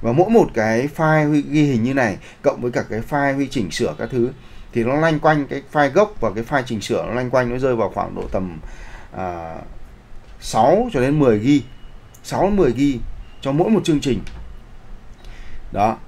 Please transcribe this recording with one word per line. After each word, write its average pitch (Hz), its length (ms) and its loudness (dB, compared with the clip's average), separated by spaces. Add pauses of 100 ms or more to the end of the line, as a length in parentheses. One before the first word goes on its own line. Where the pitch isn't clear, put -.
Và 113 100 0
mỗi 175 180 4
một 220 240 6
cái 113 440 2
file 156 320 4
Huy 151 120 4
ghi 143 220 2
hình 131 200 2
như 131 100 0
này 117 240 0 (240)
cộng 131 200 0
với 120 100 -2
cả 123 180 -2
cái 107 200 -4
file 139 260 0
Huy 139 120 -2
chỉnh 98 240 -4
sửa 87 260 -2
các 113 140 -6
thứ 123 180 0 (440)
thì 120 100 0
nó 127 120 0
loanh 156 240 2
quanh, 151 280 2
cái 135 140 -6 (120)
file 143 180 4
gốc 202 300 2
và 110 140 0
cái 110 80 -4
file 135 220 -2
chỉnh 113 160 -4
sửa 92 260 -2
nó 95 60 -4
loanh 127 160 -2
quanh, 127 200 2
nó 123 80 -2
rơi 127 180 2
vào 104 140 0
khoảng 90 260 -4
độ 90 160 -6
tầm, 92 280 -4 (580)
à, 85 380 -8 (840)
sáu 160 540 4
cho 131 80 2
đến 139 180 2
mười 120 200 6
gi, 135 240 4 (600)
sáu - 180 -2
đến 202 140 2
mười 165 160 4
gi 127 280 0 (420)
cho 135 100 -4
mỗi 170 180 2
một 208 140 4
chương 156 160 2
trình. 120 220 0 (1500)
Đó. 104 260 2 (100)